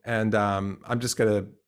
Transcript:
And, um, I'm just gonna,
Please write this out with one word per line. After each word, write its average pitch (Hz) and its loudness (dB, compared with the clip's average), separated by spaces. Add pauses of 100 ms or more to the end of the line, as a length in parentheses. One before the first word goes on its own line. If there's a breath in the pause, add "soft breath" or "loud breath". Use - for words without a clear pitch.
And, 110 0
um, 101 0
I'm 120 -2
just - -4
gonna, 104 2 (220)